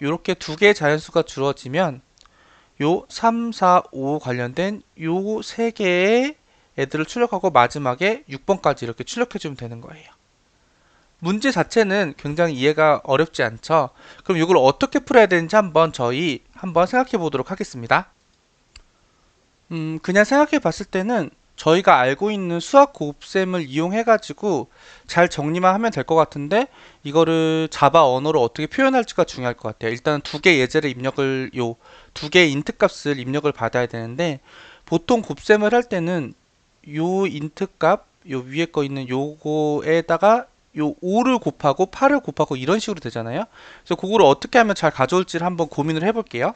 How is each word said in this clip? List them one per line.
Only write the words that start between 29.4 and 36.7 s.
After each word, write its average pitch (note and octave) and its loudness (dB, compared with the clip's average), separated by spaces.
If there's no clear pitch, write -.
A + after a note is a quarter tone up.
것 - -12
같아요. A2+ -8
일단 C#3+ -4
두 - -10
개 E3+ 4
예제를 D3 0
입력을, C3 -4
요 A#2 -4
두 D3+ -10
개의 F3 4
인트 D3 -6
값을 D3 -2
입력을 C#3 -4
받아야 B2 -2
되는데, B2 -6
보통 A3 0
곱셈을 G#3 0
할 A#3+ 2
때는 E3+ -6